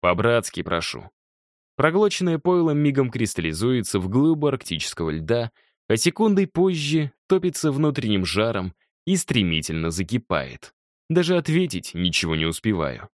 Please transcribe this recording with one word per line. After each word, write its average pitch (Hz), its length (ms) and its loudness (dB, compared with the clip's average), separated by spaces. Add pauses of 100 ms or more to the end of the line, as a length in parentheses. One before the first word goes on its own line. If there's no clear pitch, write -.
По-братски 90 600 0
прошу". 85 480 -6 (640)
Проглоченное 175 640 2
пойло 170 340 2
мигом 139 380 2
кристаллизуется 101 880 -2
в 92 80 -4
глыбу 147 400 2
арктического 82 640 -4
льда — 110 420 -2 (360)
а 113 80 2
секундой 196 500 2
позже 156 680 0 (160)
топится 185 420 0
внутренним 127 540 0
жаром 92 500 -2 (320)
и 190 100 2
стремительно 82 760 0
закипает. 80 840 -4 (340)
Даже 170 280 2
ответить 156 580 0
ничего 85 420 0
не 80 80 0
успеваю. 82 680 -2